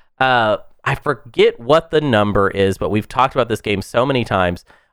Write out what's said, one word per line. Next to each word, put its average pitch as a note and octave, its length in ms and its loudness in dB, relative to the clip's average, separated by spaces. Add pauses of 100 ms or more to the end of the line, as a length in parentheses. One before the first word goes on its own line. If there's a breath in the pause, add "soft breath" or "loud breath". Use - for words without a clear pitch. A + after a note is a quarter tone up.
(200 soft breath)
uh, A#2+ 380 2 (260)
I C3+ 120 -2
forget D3+ 640 -2
what D3 320 2
the D3+ 100 0
number G#2 480 2
is, F#2+ 300 0
but E2+ 100 -4
we've G#2 180 -2
talked C3 280 -2
about A#2 140 0
this G#2+ 120 -4
game G2+ 220 -4
so A#2+ 220 -2
many C3 180 0
times. F2+ 420 -2 (280 soft breath)